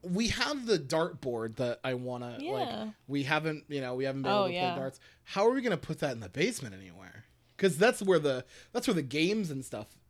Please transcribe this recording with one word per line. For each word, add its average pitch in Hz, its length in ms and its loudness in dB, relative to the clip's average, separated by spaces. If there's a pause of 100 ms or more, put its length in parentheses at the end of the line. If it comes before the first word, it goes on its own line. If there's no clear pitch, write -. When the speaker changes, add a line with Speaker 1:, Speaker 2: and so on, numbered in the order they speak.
Speaker 1:
we 185 260 0
have 254 360 -2
the 220 140 2
dartboard 135 760 -2
that 123 280 -2
I 131 100 0
wanna, 123 460 -6
Speaker 2:
Yeah. 302 120 -4
Speaker 1:
like, 220 420 -4 (140)
we 139 160 0
haven't, 156 440 0
you 139 140 -4
know, 123 120 -4
we 131 100 -2
haven't 135 180 -2
been 190 100 2
Speaker 2:
Oh, 208 120 4
Speaker 1:
able 185 40 0
to 175 60 -2
Speaker 2:
yeah. 180 180 0
Speaker 1:
play 175 80 -4
darts. 185 200 -6 (240)
How 196 220 2
are 233 40 8
we 269 100 2
gonna 226 160 2
put 151 220 -6
that 143 140 0
in 117 80 -6
the 95 100 -10
basement 147 440 -2
anywhere? 95 520 -18 (320)
'Cause 185 180 4
that's 220 240 6
where 190 180 6
the, 135 280 0 (260)
that's 240 140 -2
where 240 80 4
the 160 80 2
games 165 480 2
and 135 120 -6
stuff 104 260 -8 (220)